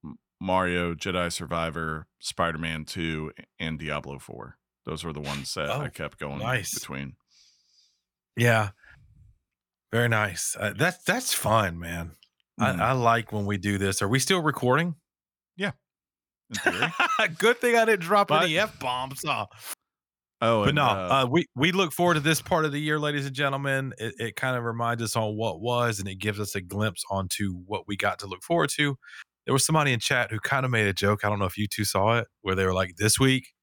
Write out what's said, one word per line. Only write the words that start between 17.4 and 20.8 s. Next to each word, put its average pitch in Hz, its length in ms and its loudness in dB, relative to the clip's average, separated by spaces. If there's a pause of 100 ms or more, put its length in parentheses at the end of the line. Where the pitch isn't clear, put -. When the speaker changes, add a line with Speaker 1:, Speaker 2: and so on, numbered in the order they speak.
Speaker 2:
thing 233 180 2
I 226 80 6
didn't 220 160 2
drop 196 280 4
Speaker 1:
But 156 160 4
Speaker 2:
any 165 140 0
F-bombs, 131 680 -4
huh? 113 200 -2 (960)
Speaker 1:
Oh, 113 200 4
Speaker 2:
But 104 80 4
Speaker 1:
and, 143 80 2
Speaker 2:
no, 147 80 4